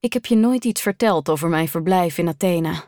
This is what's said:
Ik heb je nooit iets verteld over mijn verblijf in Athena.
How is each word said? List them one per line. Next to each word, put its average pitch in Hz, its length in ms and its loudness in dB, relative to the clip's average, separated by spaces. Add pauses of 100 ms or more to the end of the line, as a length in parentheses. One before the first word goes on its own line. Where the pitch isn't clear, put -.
Ik 240 120 -4
heb 240 140 -4
je 233 100 2
nooit 240 280 2
iets 226 160 -2
verteld 180 480 0
over 156 200 0
mijn 160 200 0
verblijf 170 500 0
in 170 100 0
Athena. 165 600 -2